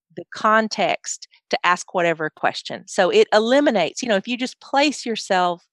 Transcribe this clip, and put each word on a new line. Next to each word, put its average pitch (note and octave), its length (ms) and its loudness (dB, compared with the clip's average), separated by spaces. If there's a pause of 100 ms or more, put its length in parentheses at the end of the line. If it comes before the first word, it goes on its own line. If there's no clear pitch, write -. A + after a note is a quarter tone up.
(180)
the F3 80 -14 (100)
context G#3+ 920 0 (220)
to - 160 -2
ask F3+ 280 0
whatever E3 360 0
question. - 580 -6
So F#3 220 0
it G#3+ 240 4
eliminates, A3+ 680 2
you B3 60 -6
know, G3+ 80 2
if F#3+ 100 -6
you A#3+ 100 -6
just A#3+ 220 -8
place C#4+ 460 -2
yourself F3+ 680 -2